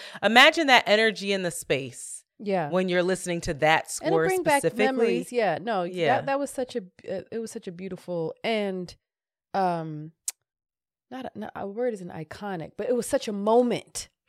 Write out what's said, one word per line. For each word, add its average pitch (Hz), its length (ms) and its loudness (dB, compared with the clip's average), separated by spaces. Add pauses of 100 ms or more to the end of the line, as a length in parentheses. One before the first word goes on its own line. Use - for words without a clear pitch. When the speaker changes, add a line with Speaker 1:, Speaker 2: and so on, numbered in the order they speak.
(240)
Speaker 1:
imagine 277 440 8
that 254 200 6
energy 202 460 2
in 190 100 -2
the 175 80 -2
space - 720 -6 (160)
Speaker 2:
Yeah. 190 300 -2
Speaker 1:
when 185 200 0
you're 180 140 2
listening 180 380 -2
to 170 140 -4
that 151 360 2 (100)
Speaker 2:
And 285 60 -4
it'll - 120 2
Speaker 1:
score 160 60 2
Speaker 2:
bring 370 180 0
back 285 180 4
Speaker 1:
specifically. 208 240 0
Speaker 2:
memories. 233 480 0
Yeah, 202 280 0
no, 202 220 -2
Speaker 1:
Yeah. 180 340 2
Speaker 2:
that, 269 100 -2
that 277 120 0
was 285 100 -4
such 254 260 -8
a, 240 40 -2 (280)
uh, 185 220 -6
it 226 100 -8
was 220 120 -8
such 220 160 -12
a 190 60 -8
beautiful 185 600 -6 (100)
and, 196 520 -2 (580)
um, 160 600 -2 (1000)
not 254 140 -12
a, - 140 -14
not, 208 160 -10
a - 120 -8
word 233 260 -4
isn't 185 180 -12
iconic, 165 680 -10
but 208 120 -4
it 254 60 2
was 233 100 -2
such - 220 -2
a 220 60 -4
moment 220 760 2 (200)